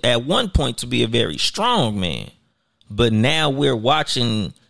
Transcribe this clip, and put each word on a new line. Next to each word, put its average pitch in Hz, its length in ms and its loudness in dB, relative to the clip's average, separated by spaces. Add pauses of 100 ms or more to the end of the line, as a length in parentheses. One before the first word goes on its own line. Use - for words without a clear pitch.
at 120 200 2
one 190 260 0
point 135 280 0
to - 80 -10
be 120 160 0
a 117 60 2
very 110 300 0
strong 190 600 0
man, 76 320 -4 (600)
but 113 220 2
now 147 380 2
we're 135 260 2
watching 117 800 0 (160)